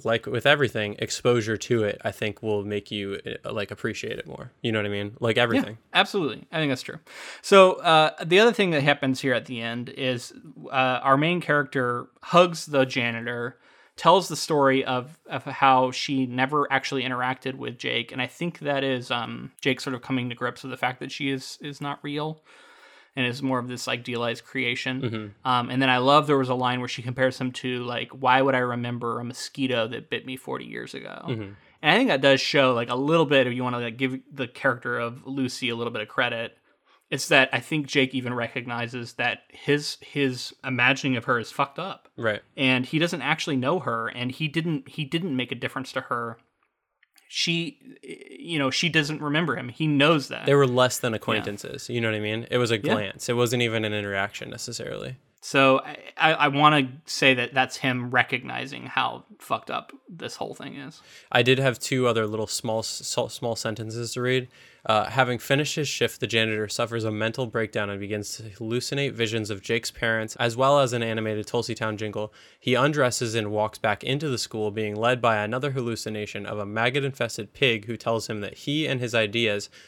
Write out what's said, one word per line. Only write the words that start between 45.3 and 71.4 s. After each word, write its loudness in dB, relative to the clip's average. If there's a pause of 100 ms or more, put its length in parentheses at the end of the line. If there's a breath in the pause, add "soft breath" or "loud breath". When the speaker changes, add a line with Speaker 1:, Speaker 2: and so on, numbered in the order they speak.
Speaker 2:
make -2
a -6
difference -8
to -4
her. -6 (880)
She, -4
you -10
know, 0
she 2
doesn't 0
remember 0
him. -8
He -2
knows 6
that. -8
Speaker 1:
They 6
were 8
less 4
than 0
Speaker 2:
Yeah. -2
Speaker 1:
acquaintances. -4
You -2
know 0
what 0
I -4
mean? -4
It 2
was 2
a 2
Speaker 2:
Yeah. 0
Speaker 1:
glance. -4
It 0
wasn't 2
even 0
an -2
interaction -4
necessarily. -10 (260)
Speaker 2:
So 6
I, -10 (200)
I, 4
I 4
wanna 6 (140)
say 6
that -2
that's 0
him -2
recognizing -2
how -2 (140)
fucked -6
up -6 (160)
this -12
whole -8
thing -14
is. -16 (300 loud breath)
Speaker 1:
I 6
did 6
have 2
two 0
other 2
little -4
small -4
s-, -6 (180)
s-, -2
small -4
sentences -6
to -4
read. 0 (360 soft breath)
Uh, 4
having 2
finished 0
his -2
shift, -2
the -4
janitor 0
suffers -4
a -2
mental -2
breakdown -4
and -6
begins -6
to -14
hallucinate -4
visions -2
of -8
Jake's -4
parents, -2
as 0
well 6
as 2
an -2
animated -4